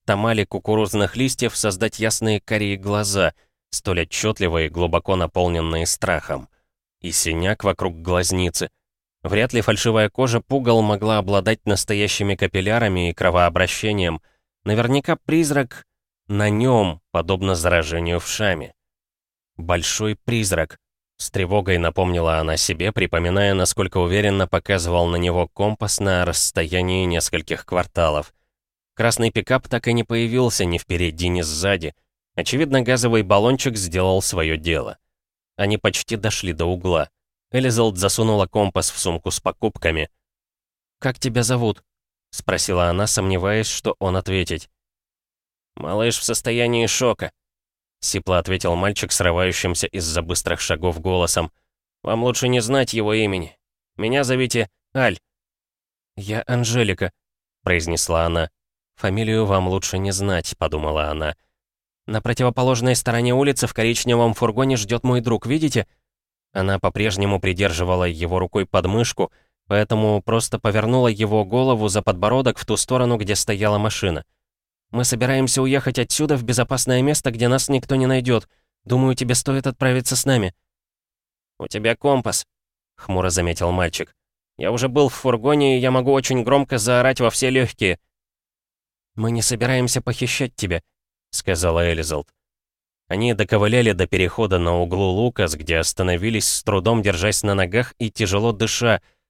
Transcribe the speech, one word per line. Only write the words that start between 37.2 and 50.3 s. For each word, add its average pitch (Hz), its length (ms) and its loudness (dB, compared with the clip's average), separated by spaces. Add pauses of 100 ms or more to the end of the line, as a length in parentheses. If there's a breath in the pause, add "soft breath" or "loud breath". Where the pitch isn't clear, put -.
Элизалд 117 460 2
засунула 101 480 2
компас 101 440 0
в - 80 -10
сумку 82 340 -4
с - 80 -6
покупками. 82 680 -2 (920)
"Как 131 200 -4
тебя 123 240 0
зовут?" 117 400 0 (480)
спросила 90 580 0
она, 95 180 0
сомневаясь, 95 600 0
что - 320 -4
он 92 160 0
ответит. 90 540 -4 (1080)
"Малыш 107 420 -2
в - 60 -8
состоянии 120 640 0
шока", 113 440 0 (680)
сипло 92 380 0
ответил 87 380 0
мальчик, 98 360 -2
срывающимся 90 760 0
из-за 85 340 -4
быстрых 85 400 -4